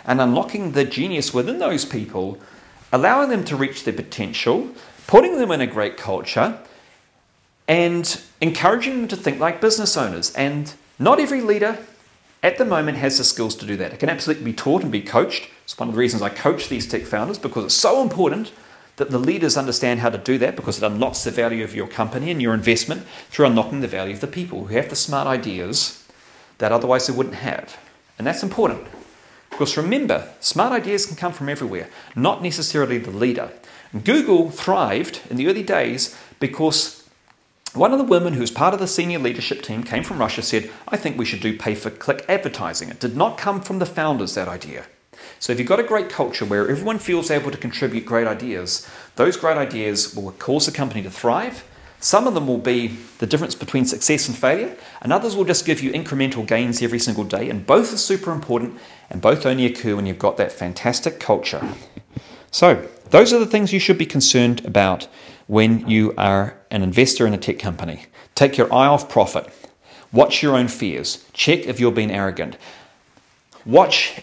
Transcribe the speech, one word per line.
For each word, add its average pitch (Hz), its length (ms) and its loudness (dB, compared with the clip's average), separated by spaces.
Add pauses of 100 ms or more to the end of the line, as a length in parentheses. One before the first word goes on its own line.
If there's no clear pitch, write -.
and 131 160 4
unlocking 170 500 0
the 139 120 2
genius 170 500 -4
within 220 240 -2
those 208 260 0
people, 101 540 -6 (520)
allowing 233 380 4
them 208 160 -2
to 147 120 -6
reach 135 280 -4
their 127 80 -2
potential, 117 760 -2 (380)
putting 330 320 8
them 226 120 0
in 151 100 0
a 123 60 -2
great 104 320 -4
culture, 113 600 -2 (1120)
and 170 540 0 (180)
encouraging 233 600 2
them 226 80 -4
to 196 80 -8
think 170 220 -2
like 170 220 -2
business 220 380 2
owners. 90 360 -4
And 147 380 -4 (260)
not 262 220 4
every 277 220 0
leader 214 360 0 (640)
at 180 140 2
the 254 80 2
moment 151 340 0
has 135 200 0
the 127 60 -2
skills 113 320 0
to 101 100 -12
do 101 100 -4
that. 90 160 -6
It - 60 -14
can 151 100 0
absolutely 156 360 -2
be 117 100 -4
taught 170 280 0
and 120 100 -4
be 101 100 -2
coached. - 480 0 (140)
It's - 140 -16
one 117 100 -4
of 110 60 -4
the 117 60 0
reasons 120 220 0
I 101 80 -2
coach - 380 -2
these 117 180 -6
tech 104 160 -4
founders, 120 360 -4
because 120 260 -6
it's - 100 -2
so - 260 4
important 185 520 0 (440)
that 139 140 -2
the 127 80 2
leaders 156 400 0
understand 123 420 0
how 120 80 2
to 107 100 -4
do 127 200 0
that, 123 180 0
because 110 220 -6
it 107 60 -2
unlocks 110 400 -2
the 117 60 -4
value 113 340 -2
of 101 100 -10
your 104 140 -6
company 127 420 -4
and 160 100 -2
your 117 140 2
investment 117 500 0 (240)
through 147 180 4
unlocking 120 340 2
the 120 80 -4
value 95 260 -6
of 101 60 -12
the 135 60 -6
people 175 400 -10
who 104 80 -4
have 127 140 0
the 147 80 -8
smart 143 300 -2
ideas 104 760 -4 (580)
that 107 120 0
otherwise 123 380 2
they 135 40 -2
wouldn't 123 220 -2
have. - 420 -8 (400)
And 110 80 -8
that's 160 200 -4
important, - 420 -2 (640)
because - 260 -2
remember, 185 520 0 (100)
smart 226 340 0
ideas 202 340 -2
can 160 100 -10
come 175 160 -4
from 139 160 -8
everywhere, 104 400 -6 (260)
not 170 280 0
necessarily 147 560 -2
the 117 120 -10
leader. 120 400 -2 (540)
Google 190 460 4
thrived 165 800 -2
in 120 80 -6
the 139 120 0
early 196 160 0
days 135 520 -2 (220)
because - 640 -2 (720)
one 202 160 4
of 269 80 2
the 277 60 2
women 175 300 2
who 123 60 -2
was 120 120 -4
part 156 200 2
of 202 60 0
the 190 80 -4
senior 175 320 -2
leadership 123 440 -4
team 113 200 -6
came 123 220 -4
from 180 140 -8
Russia, 107 240 -2
said, 107 280 -2 (160)
"I 214 100 -4
think 139 220 -4
we 117 60 0
should 101 160 -4
do 110 180 -2
pay-per-click - 720 -4
advertising." 127 600 -4
It - 120 -14
did 120 160 -4
not 220 200 0
come 196 240 -4
from 190 200 -6
the 175 60 -2
founders, 139 500 -2
that 92 100 -4
idea. 78 380 -12 (560)
So - 120 -2
if 117 60 -2
you've 123 100 -2
got 208 120 4
a 226 40 2
great 214 240 -2
culture - 360 -4
where 101 260 0
everyone 202 300 -4
feels 170 320 -2
able 139 180 -2
to 139 80 -8
contribute 117 480 -4
great 117 220 2
ideas, 104 580 -6 (300)
those 147 200 4
great 160 200 2
ideas 107 580 -2
will 98 240 -8
cause 147 280 0
the 143 60 -2
company 117 300 -4
to 95 80 -10
thrive. 170 540 -2 (340)
Some 240 300 4
of 220 60 0
them 147 120 -2
will 123 120 0
be 120 380 0 (220)
the 117 80 -2
difference 151 300 -2
between 131 300 -2
success - 420 0
and 120 100 -6
failure, 185 380 0 (260)
and 123 100 0
others 208 220 0
will 196 100 2
just 170 220 0
give 135 160 0
you 131 80 -2
incremental 135 560 -2
gains 120 340 0
every 117 200 0
single 107 240 -2
day, 101 260 -4
and 101 160 -6
both 226 260 6
are 208 60 -6
super 190 320 -2
important, 123 480 -2 (320)
and 90 100 -8
both 131 240 4
only 131 220 2
occur 117 300 -2
when 98 100 -2
you've 90 120 -4
got - 180 2
that 95 160 0
fantastic 123 680 -4
culture. - 480 0 (840)
So, - 340 6 (240)
those 233 220 10
are 240 80 8
the 214 60 2
things 208 260 2
you 190 80 4
should - 180 4
be 160 80 0
concerned 120 580 2
about 95 440 2 (380)
when 110 420 4
you 107 280 4
are 98 380 2 (160)
an 101 120 -2
investor 113 440 4
in 107 80 2
a 95 40 0
tech - 200 -4
company. 85 480 -8 (280)
Take 139 220 6
your 113 160 4
eye 127 140 8
off 143 220 4
profit. 95 400 2 (640)
Watch 123 300 6
your 139 140 4
own 123 120 4
fears. 87 640 -6
Check - 340 2
if 117 120 -4
you're 120 140 4
being 107 180 0
arrogant. 95 460 -4 (1080)
Watch - 560 4